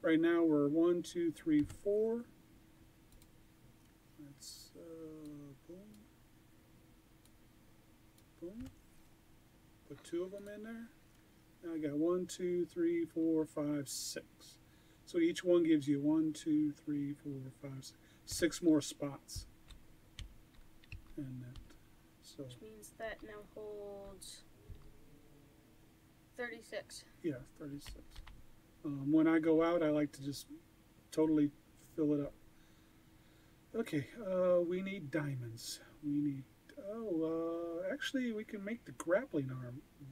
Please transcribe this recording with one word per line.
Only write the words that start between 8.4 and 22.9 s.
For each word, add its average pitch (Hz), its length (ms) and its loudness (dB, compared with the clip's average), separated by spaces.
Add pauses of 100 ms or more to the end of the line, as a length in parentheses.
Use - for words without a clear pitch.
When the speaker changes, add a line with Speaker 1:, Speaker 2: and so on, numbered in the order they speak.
Speaker 1:
Boom. 226 280 -10 (1200)
Put 143 140 -14
two 175 200 -4
of 185 80 -6
them 202 220 -12
in 214 100 -12
there. 233 240 -10 (760)
Now 165 100 -6
I 160 60 -4
got 147 180 -2
one, 175 280 2
two, 175 400 0
three, 170 400 0
four, 160 400 2
five, 147 440 -2
six. - 360 -6 (800)
So - 140 -4
each 170 240 2
one 175 200 8
gives 151 240 6
you 143 120 4
one, 156 340 4
two, 151 380 2
three, 143 420 -4
four, 135 380 -8 (100)
five, 135 220 -10
six, - 100 -14 (320)
six - 380 0
more 156 180 8
spots. - 640 -8 (1700)
And 127 260 -10
that, 123 140 -14 (640)
so. - 220 -16
Speaker 2:
Which 127 180 -14
means 214 360 -18